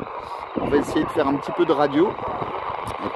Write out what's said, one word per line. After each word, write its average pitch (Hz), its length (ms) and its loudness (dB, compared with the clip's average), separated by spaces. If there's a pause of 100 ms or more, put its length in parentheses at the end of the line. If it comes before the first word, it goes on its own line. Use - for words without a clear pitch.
(600)
On 123 80 0
va 135 80 4
essayer 151 300 2
de - 60 -4
faire 151 160 2
un 139 80 2
petit - 180 -4
peu 175 100 4
de 160 80 4
radio 147 380 4
et - 1080 -6